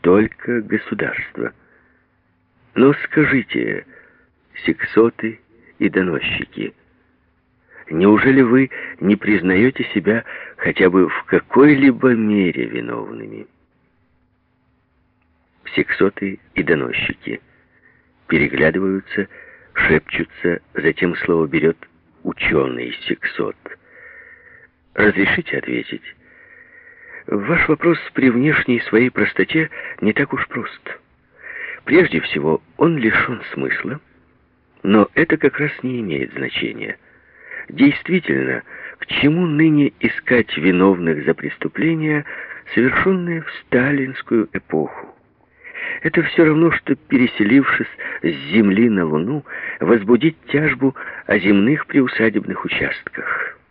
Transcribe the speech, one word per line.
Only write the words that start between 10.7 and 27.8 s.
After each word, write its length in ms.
бы 200
в 160
какой-либо 920
мере 520
виновными? 800
Сексоты 640
и 80
доносчики 760
переглядываются, 1040
шепчутся, 880
затем 420
слово 300
берет 300
ученый 760
сексот. 500
Разрешите 640
ответить? 440
Ваш 420
вопрос 300